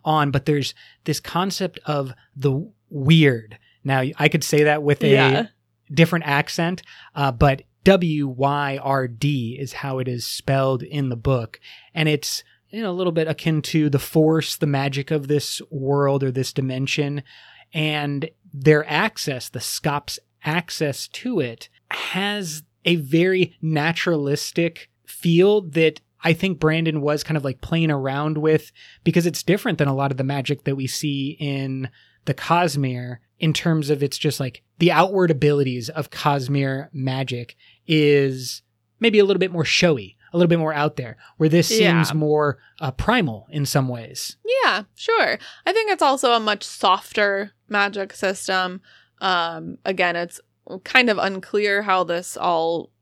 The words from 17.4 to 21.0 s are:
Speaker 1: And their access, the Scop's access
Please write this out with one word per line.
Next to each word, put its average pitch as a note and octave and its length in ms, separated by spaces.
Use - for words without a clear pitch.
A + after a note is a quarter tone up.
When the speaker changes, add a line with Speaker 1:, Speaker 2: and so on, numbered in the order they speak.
Speaker 1:
And D3+ 560
their D3+ 380
access, D3+ 580
the A#2 120
Scop's - 580
access D#3 640